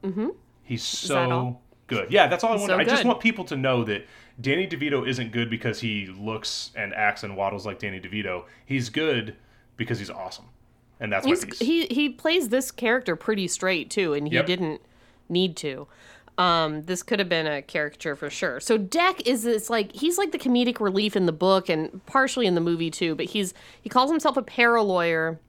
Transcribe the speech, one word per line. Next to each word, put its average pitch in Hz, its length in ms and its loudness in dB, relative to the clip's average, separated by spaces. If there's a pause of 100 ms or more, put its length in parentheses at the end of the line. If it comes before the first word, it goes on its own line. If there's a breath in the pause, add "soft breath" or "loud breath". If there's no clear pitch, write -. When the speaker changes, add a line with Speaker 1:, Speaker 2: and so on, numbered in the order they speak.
Speaker 1:
Mm-hmm. 202 260 -2 (340)
Speaker 2:
He's - 180 -6
Speaker 1:
Is - 280 -6
that 147 200 2
Speaker 2:
so - 20 2
Speaker 1:
all? 123 300 -2 (260)
Speaker 2:
good. 107 240 -2
Yeah, 180 160 8
that's 170 160 0
all 226 80 2
I - 20 2
Speaker 1:
He's 208 80 0
Speaker 2:
want. 202 100 0
Speaker 1:
so 185 60 4
Speaker 2:
I 196 60 4
just 240 200 4
Speaker 1:
good. 240 40 4
Speaker 2:
want 240 140 2
people 220 240 0
to 151 100 -6
know 131 300 2
that 104 200 -4 (340 loud breath)
Danny 143 280 0
DeVito 143 400 -2
isn't 120 240 -4
good 117 180 -2
because 113 300 -4
he 104 280 -4
looks 104 680 -8
and 101 180 -6
acts 104 300 0
and 98 140 -8
waddles 98 280 -2
like 98 140 -6
Danny 95 200 -6
DeVito. 92 440 -6 (220 loud breath)
He's 123 240 -4
good 123 460 -2 (420 soft breath)
because 113 220 -4
he's 98 100 -10
awesome. - 360 -12 (540)
And 107 140 -4
that's 98 120 0
my 262 40 2
Speaker 1:
He's, 349 160 2
Speaker 2:
piece. - 140 -12
Speaker 1:
he, 320 260 2
he 285 240 0
plays 320 400 0
this 262 220 0
character 240 440 0
pretty 196 320 -2
straight, 180 420 -2
too, 175 240 0
and 147 140 -2
he 139 60 -4
Speaker 2:
Yep. 127 140 2
Speaker 1:
didn't 180 340 -2 (480 soft breath)
need 175 280 0
to. 143 300 -8 (520 loud breath)
Um, 160 440 2
this 180 200 -4
could 202 160 -2
have 190 100 0
been 160 180 0
a 147 140 -2
caricature 147 540 -6
for 143 140 -8
sure. 139 300 -4
So 226 180 2
Deck 339 500 2
is 240 160 0
this, 226 260 0
like, 220 240 0
he's, 349 240 0
like, 392 140 0
the 320 80 -4
comedic 247 400 2
relief 202 360 0
in 190 100 4
the 165 60 4
book 185 380 4
and 160 360 -2
partially 262 420 2
in 180 80 4
the 170 60 2
movie, 170 300 0
too, 160 240 -2
but - 120 -4
he's, 196 260 -2 (280 loud breath)
he 214 80 -10
calls 262 220 4
himself 302 260 2
a 262 60 0
paralawyer. 175 920 4 (120)